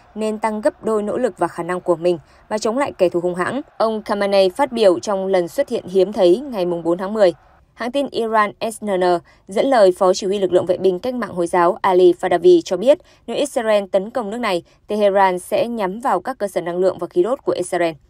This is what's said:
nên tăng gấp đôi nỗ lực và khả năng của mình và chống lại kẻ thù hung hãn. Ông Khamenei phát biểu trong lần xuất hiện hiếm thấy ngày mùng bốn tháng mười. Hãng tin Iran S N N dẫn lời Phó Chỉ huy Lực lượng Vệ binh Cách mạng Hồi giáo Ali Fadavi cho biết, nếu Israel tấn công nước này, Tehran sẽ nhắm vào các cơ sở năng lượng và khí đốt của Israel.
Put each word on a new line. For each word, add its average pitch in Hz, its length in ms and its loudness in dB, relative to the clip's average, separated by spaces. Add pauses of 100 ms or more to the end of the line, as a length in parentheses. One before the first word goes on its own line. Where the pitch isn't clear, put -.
(160)
nên 214 240 -4
tăng 214 220 -4
gấp - 220 -2
đôi 214 200 -2
nỗ 208 140 -4
lực 247 200 -4
và 170 100 0
khả 165 160 -10
năng 180 180 -6
của 175 140 0
mình 170 220 -2 (320)
và 214 80 -4
chống 220 200 -4
lại 285 200 -2
kẻ 175 120 4
thù 175 100 -4
hung 175 160 -4
hãn. 185 260 -4 (160)
Ông 220 260 -2
Khamenei 202 460 2
phát 277 220 -2
biểu 202 280 4
trong 190 280 -4
lần 185 200 0
xuất 277 220 -4
hiện - 180 -6
hiếm 185 260 2
thấy 190 240 4
ngày 247 280 -6
mùng 170 180 -4
bốn 170 140 0
tháng 196 160 -6
mười. 202 200 4 (400)
Hãng 233 180 -8
tin 277 200 -2
Iran 220 400 0 (200)
S - 120 -14
N 214 40 -8 (120)
N 185 40 0 (440)
dẫn 202 180 -2
lời 226 320 6
Phó 185 160 4
Chỉ 202 140 -6
huy 202 120 -2
Lực 180 140 0
lượng 175 120 2
Vệ 180 120 0
binh 180 220 0
Cách 247 140 -6
mạng 214 200 -6
Hồi 175 140 -2
giáo 180 340 2
Ali 180 400 4
Fadavi 180 400 4
cho 180 160 -4
biết, 240 200 4 (300)
nếu 233 100 -8
Israel 220 540 0
tấn 196 180 0
công 233 200 -6
nước 214 80 -8
này, 196 260 -2 (240)
Tehran 196 520 2
sẽ - 280 -2
nhắm 220 320 -6
vào 226 220 -2
các - 160 -8
cơ 202 100 -4
sở 190 140 -6
năng 170 160 -6
lượng 185 200 0
và 175 100 -8
khí 175 160 0
đốt 233 200 -2
của - 80 -2
Israel. - 420 -2 (160)